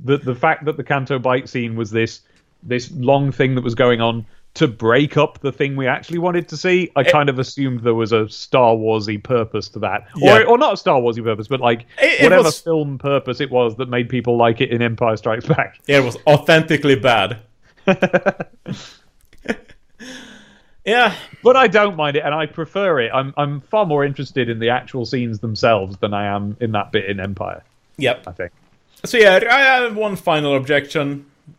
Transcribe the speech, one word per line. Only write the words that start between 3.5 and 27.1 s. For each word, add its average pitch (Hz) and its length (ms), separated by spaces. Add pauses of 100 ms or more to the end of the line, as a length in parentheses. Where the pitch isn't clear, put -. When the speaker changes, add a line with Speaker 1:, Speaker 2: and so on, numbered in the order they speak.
Speaker 1:
that 123 80
was 117 120
going 123 260
on 117 240 (300)
to 156 120
break 117 500
up 151 240
the 135 100
thing 139 260
we 135 100
actually 165 300
wanted 175 320
to 156 80
see, 180 380
I 139 60
Speaker 2:
It 151 100
Speaker 1:
kind 147 180
of 127 100
assumed 127 440
there 120 100
was 113 180
a 107 160
Star 120 480
Wars-y 110 480
purpose 113 460
to 107 100
that. 101 280 (100)
Speaker 2:
Yeah. 202 220
Speaker 1:
Or, 220 60
or 233 120
not 269 160
a - 40
Star 156 220
Wars-y 117 240
purpose, 110 240
but, 131 140
like, 120 240 (160)
Speaker 2:
It, 294 200
it - 20
Speaker 1:
whatever 214 200
Speaker 2:
was 156 160
Speaker 1:
film 151 380
purpose 135 420
it 135 120
was 120 260
that 127 100
made 123 220
people 120 260
like 117 240
it 139 120
in 120 100
Empire 113 340
Strikes 117 300
Back. - 420
Speaker 2:
Yeah, 143 120
it 131 40
was 120 140 (100)
authentically 151 680
bad. 110 420 (480)
Speaker 1:
<laughs> 185 640 (2500)
Speaker 2:
Yeah. 220 300 (280)
Speaker 1:
But 247 120
I 262 120
don't 202 280
mind 147 220
it, 147 80
and 147 100
I 156 100
prefer 165 560
it. 113 120
I'm, 135 240
I'm 143 240
far 214 240
more 147 180
interested 135 460
in 113 100
the 113 100
actual 123 360
scenes 117 340
themselves 104 580
than 104 160
I 104 120
am 101 340
in 110 140
that 101 180
bit 101 140
in 98 140